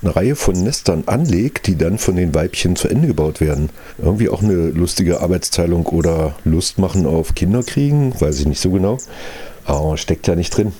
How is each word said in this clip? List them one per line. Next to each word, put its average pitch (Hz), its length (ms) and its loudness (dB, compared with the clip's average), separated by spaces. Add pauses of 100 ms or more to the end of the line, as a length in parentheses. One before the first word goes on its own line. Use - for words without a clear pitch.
eine 87 140 0
Reihe 120 200 2
von 90 260 0
Nestern 95 440 0
anlegt, 120 640 0
die 92 100 0
dann 82 200 0
von 92 200 0
den 87 180 0
Weibchen 85 400 0
zu - 140 -2
Ende 160 180 2
gebaut 78 320 0
werden. 76 300 0 (280)
Irgendwie 101 320 2
auch - 120 -2
eine 90 280 2
lustige 87 520 0
Arbeitsteilung 87 640 0
oder 80 580 0
Lust - 360 0
machen 92 260 2
auf 80 280 0
Kinder 107 300 0
kriegen, 143 560 0
weiß - 200 0
ich 71 60 0
nicht 73 160 -2
so 92 100 0
genau. 98 260 0 (680)
Aber 76 340 -2
steckt - 300 -2
ja 87 80 4
nicht 87 200 -2
drin. 104 240 0